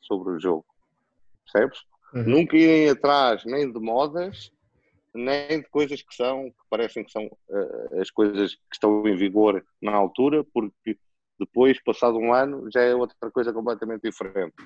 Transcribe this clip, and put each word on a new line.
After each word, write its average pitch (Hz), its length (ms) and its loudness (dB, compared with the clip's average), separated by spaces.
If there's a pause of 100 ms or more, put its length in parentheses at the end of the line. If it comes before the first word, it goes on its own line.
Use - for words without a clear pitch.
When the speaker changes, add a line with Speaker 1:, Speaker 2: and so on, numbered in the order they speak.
Speaker 1:
sobre 92 320 -6
o 80 80 -6
jogo. 85 240 -2 (800)
Percebes? 120 340 0 (360)
Speaker 2:
Uhum. 120 100 -4
Speaker 1:
Nunca 151 320 4
irem 160 320 6
atrás 135 560 2
nem 135 260 -4
de 113 100 -10
modas, 147 720 -4 (640)
nem 143 460 -4
de - 80 -16
coisas 143 340 -2
que - 120 -20
são, 131 360 -4
que - 180 -20
parecem 110 360 -4
que - 80 -20
são, 107 120 -8 (260)
eh, 82 500 -6
as 95 100 -4
coisas 101 440 0
que - 200 -20
estão 107 320 2
em 101 100 2
vigor 98 480 2 (160)
na 104 120 -6
altura, 123 500 0 (100)
porque 110 460 -6 (400)
depois, 127 440 2
passado 113 360 0
um 113 140 0
ano, 135 380 0
já 123 120 2
é 123 120 4
outra 120 360 -4
coisa 117 220 -2
completamente 110 500 -6
diferente. 95 520 -8 (120)